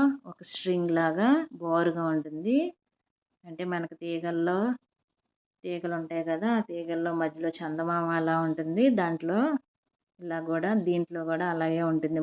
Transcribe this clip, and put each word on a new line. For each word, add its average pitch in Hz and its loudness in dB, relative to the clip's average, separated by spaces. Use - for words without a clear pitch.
ఒక - -18
స్ట్రింగ్ 175 0
లాగా 165 4
బోరుగా 170 2
ఉంటుంది, 156 0
అంటే 170 -8
మనకు 165 -6
తీగల్లో, 170 0
తీగలు 175 -4
ఉంటాయి 165 -4
కదా, 180 0
ఆ - 2
తీగల్లో 170 -4
మధ్యలో 160 -2
చందమామ 165 -2
అలా 160 2
ఉంటుంది. 160 0
దాంట్లో 170 0
ఇలా 165 -6
కూడా, 165 0
దీంట్లో 170 0
కూడా 170 0
అలాగే 160 0
ఉంటుంది, 156 0